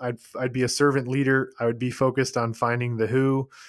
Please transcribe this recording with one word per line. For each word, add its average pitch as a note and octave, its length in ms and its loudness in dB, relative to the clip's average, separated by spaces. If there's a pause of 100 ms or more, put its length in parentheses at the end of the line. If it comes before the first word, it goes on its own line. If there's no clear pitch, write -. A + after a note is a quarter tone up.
I'd, B2 180 -6 (200)
I'd B2+ 140 -2
be B2+ 100 -2
a B2 60 2
servant C#3 400 2
leader. C3+ 520 2
I A#2+ 60 0
would A#2 120 0
be B2 120 -2
focused B2+ 460 0
on A#2 180 -2
finding A#2+ 420 -2
the A2 120 0
who C3+ 420 0 (180)